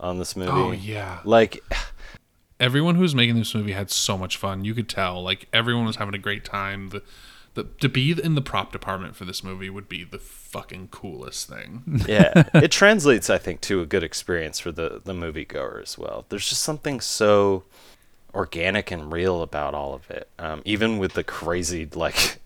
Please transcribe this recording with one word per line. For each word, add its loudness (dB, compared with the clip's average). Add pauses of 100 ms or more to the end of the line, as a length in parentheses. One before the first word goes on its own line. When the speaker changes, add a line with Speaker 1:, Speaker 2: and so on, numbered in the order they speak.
Speaker 1:
on -4
this -6
movie. -4
Speaker 2:
Oh, 2
yeah. -8
Speaker 1:
Like, 6
<sighs> -8
Speaker 2:
Everyone 4
who 4
was 4
making 4
this 0
movie -2
had -4
so 0
much -4
fun. -4
You -2
could -4
tell, -2
like, -4
everyone 2
was -2
having -6
a -4
great -4
time. -6
The, -10 (520)
the, -6 (160)
to 2
be 2
in 0
the 2
prop -4
department -8
for -12
this -8
movie -10
would -12
be -8
the -14
fucking -14
coolest -12
thing. -2
Speaker 1:
Yeah, 8
Speaker 3:
<laughs> -2
Speaker 1:
it 8
translates, 6
I 4
think, -6
to 0
a -2
good 0
experience -4
for -6
the, -6
the -8
moviegoer -6
as -12
well. -8
There's -4
just 0
something -4
so 6 (680)
organic -2
and -8
real 0
about -4
all -4
of -14
it, -12 (100)
um, -8
even 0
with 0
the -2
crazy, -4
like, 0